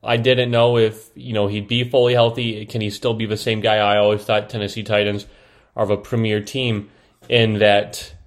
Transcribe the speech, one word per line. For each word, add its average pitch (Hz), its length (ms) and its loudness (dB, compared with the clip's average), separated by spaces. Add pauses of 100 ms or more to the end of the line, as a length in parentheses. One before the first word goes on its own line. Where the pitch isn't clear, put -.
I 120 140 -2
didn't 123 340 2
know 120 280 4
if, 110 360 0
you 123 200 -12
know, 104 140 0
he'd 104 200 -4
be 120 160 0
fully 123 300 2
healthy. 117 520 0
Can 117 140 -6
he 107 100 -2
still 113 240 -4
be 110 120 -4
the 107 100 -4
same 107 240 -4
guy? 110 160 2
I 104 220 2
always 104 260 2
thought 107 260 -2
Tennessee 104 340 -8
Titans 104 420 -2 (500)
are 107 100 -2
the 101 120 0
premier 107 420 -2
team 110 500 -6 (380)
in 110 320 2
that 104 540 0 (140)